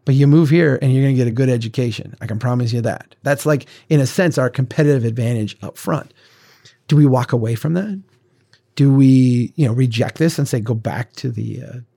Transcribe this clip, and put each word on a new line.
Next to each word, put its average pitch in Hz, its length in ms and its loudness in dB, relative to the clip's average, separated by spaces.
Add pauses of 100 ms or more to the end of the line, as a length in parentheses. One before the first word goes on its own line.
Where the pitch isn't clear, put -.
but 135 100 2
you 139 120 4
move 151 220 6
here 156 320 2
and 131 120 2
you're 131 100 2
gonna 139 120 2
get 123 120 2
a 120 40 -2
good 131 180 0
education. 117 720 -4
I 117 60 -8
can 110 120 -8
promise 120 340 -2
you 120 80 -2
that. - 420 -8
That's, 139 220 -2
like, 151 200 0 (240)
in 156 100 4
a 135 60 2
sense, 175 320 -2
our 131 120 0
competitive 139 560 0
advantage 113 560 -4
up - 160 -14
front. - 360 -6 (720)
Do 151 80 0
we 147 100 6
walk 127 260 2
away 117 240 -2
from 151 200 -4
that? 196 260 -6 (760)
Do 139 180 4
we, 131 600 4
you 151 120 0
know, 110 60 -2
reject 117 440 -2
this 160 200 -2
and 143 100 -2
say, 131 120 -4
"Go 113 140 -4
back 113 400 -8
to - 180 -10
the, 110 320 -10
uh, - 100 -18 (240)